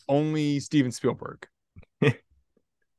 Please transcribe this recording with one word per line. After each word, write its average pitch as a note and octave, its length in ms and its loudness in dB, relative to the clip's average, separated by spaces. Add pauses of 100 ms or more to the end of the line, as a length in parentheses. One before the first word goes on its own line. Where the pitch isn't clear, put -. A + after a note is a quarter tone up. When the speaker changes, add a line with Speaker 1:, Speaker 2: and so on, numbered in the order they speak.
Speaker 1:
only D3 520 0
Steven C3+ 300 0
Spielberg. - 560 -6 (540)
Speaker 2:
<laughs> C#3+ 140 4 (840)